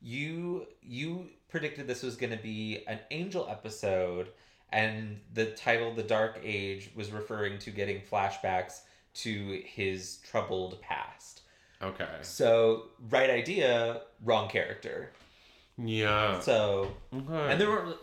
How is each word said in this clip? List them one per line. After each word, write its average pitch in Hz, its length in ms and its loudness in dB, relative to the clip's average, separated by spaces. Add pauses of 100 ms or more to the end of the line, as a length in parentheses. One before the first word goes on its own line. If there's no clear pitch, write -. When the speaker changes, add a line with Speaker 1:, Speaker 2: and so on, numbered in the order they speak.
Speaker 1:
You, 165 640 -4 (160)
you 165 480 -6 (200)
predicted 147 380 -4
this 123 140 -2
was 123 140 -4
gonna 117 200 -2
be 107 520 -6
an 110 120 -4 (120)
Angel 175 360 -2
episode, 92 840 -2 (420)
and 107 500 0 (120)
the 110 180 0
title 117 420 2
The 110 100 -2
Dark 110 400 2
Age 98 520 -4
was 104 160 -8
referring 104 480 -4
to 113 120 -10
getting 101 300 -2
flashbacks 98 800 0 (340)
to 101 500 -4
his 95 520 -4
troubled 95 640 -2
past. - 640 -8 (380)
Speaker 2:
Okay. 87 420 -6
Speaker 1:
So, 113 640 6 (200)
right 131 200 6
idea, 120 720 2 (200)
wrong 107 280 4
character. - 640 -4 (640)
Speaker 2:
Yeah. 107 600 4
Speaker 1:
So, 101 520 4 (220)
Speaker 2:
Okay. 143 380 -2
Speaker 1:
and 160 100 4
there 214 80 4
were, 175 340 0